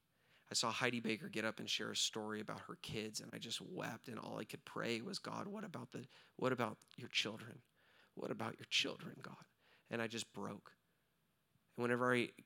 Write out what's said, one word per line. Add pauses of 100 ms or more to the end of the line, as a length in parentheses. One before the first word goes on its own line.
(520)
I
saw
Heidi
Baker
get
up
and
share
a
story
about
her
kids,
and
I
just
wept,
and
all
I
could
pray
was,
"God,
what
about
the, (300)
what
about (200)
your
children? (560)
What
about
your
children,
God?" (440)
And
I
just
broke. (1040)
And
whenever
I (160)